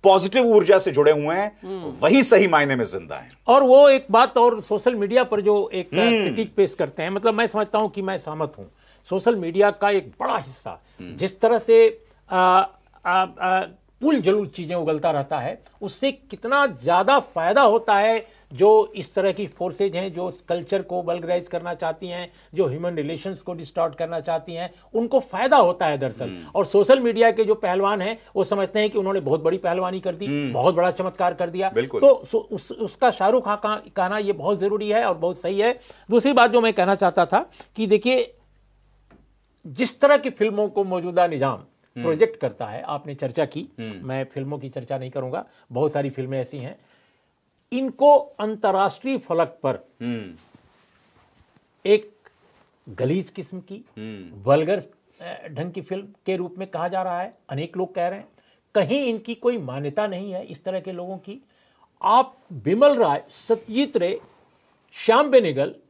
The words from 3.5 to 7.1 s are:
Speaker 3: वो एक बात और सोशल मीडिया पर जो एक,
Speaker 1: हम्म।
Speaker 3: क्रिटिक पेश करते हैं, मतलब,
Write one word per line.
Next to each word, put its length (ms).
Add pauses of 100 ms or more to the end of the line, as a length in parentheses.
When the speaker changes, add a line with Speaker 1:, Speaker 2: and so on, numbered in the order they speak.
Speaker 3:
वो 260
एक 220
बात 260
और 240
सोशल 340
मीडिया 280
पर 180
जो 320
एक, 200
Speaker 1:
हम्म। 280
Speaker 3:
क्रिटिक 340
पेश 200
करते 280
हैं, 60
मतलब, 240